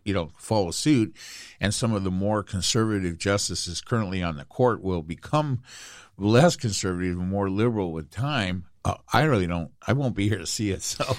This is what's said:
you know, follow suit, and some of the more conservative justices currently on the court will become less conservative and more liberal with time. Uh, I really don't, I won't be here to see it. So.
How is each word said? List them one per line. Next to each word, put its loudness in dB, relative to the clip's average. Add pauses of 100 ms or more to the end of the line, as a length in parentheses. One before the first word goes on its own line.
you -2
know, -2
follow 0
suit, 2 (460)
and 2
some 0
of 0
the 0
more 0
conservative 0
justices -2
currently -2
on -2
the -12
court 0
will 0
become -2 (560)
less 6
conservative -2
and -2
more 0
liberal 0
with -8
time. -2 (180)
Uh, 0 (180)
I 4
really 4
don't, -2 (160)
I 2
won't 0
be 2
here 0
to -10
see -2
it. -4
So. -4 (140)